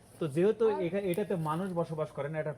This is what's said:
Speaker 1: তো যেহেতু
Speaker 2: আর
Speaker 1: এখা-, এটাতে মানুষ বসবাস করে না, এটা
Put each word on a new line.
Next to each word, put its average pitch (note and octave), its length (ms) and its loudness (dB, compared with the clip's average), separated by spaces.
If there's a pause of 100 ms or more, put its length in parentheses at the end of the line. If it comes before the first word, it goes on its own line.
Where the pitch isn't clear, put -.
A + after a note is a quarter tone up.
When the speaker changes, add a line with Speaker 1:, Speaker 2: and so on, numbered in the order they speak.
(200)
Speaker 1:
তো E3 80 0
যেহেতু G#3 480 4
Speaker 2:
আর F#3+ 60 0
Speaker 1:
এখা-, F3+ 200 0
এটাতে G3 340 0
মানুষ E3 380 -2
বসবাস D#3+ 360 -2
করে C#3+ 200 -4
না, D#3 100 -4
এটা D3+ 180 -2